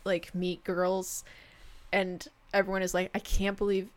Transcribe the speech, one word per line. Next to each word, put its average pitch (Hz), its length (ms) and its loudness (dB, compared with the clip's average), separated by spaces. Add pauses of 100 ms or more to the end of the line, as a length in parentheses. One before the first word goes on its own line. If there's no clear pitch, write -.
like, 180 320 0
meet 180 280 -2
girls, 185 600 0 (680)
and 185 360 0 (260)
everyone 190 300 2
is 180 100 0
like, 185 200 2
"I 214 60 -2
can't 196 380 2
believe" 196 400 0